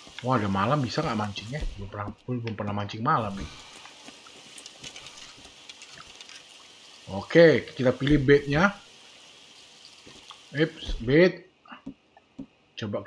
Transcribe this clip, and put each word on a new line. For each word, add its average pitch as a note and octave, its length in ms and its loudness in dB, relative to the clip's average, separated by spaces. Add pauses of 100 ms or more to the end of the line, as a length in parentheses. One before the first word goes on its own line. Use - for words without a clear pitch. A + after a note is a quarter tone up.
(200)
Wah, B2+ 160 0
ada G#2 160 0
malam A2+ 320 0
bisa A#2 160 -4
nggak D3+ 160 -4
mancingnya? G#2+ 480 -6 (160)
Belum G2+ 80 -12
pernah, G#2 200 -10 (200)
belum A#2 320 -6
pernah G#2 160 -4
mancing G#2 240 -6
malam A2+ 400 -2
nih. - 120 -10 (3750)
Oke, D3 560 6
kita B2 240 0
pilih C#3+ 240 2
baitnya. C#3+ 560 4 (1800)
Eps, - 480 -2
bait. D#3 480 4 (1300)
Coba G#2+ 320 -6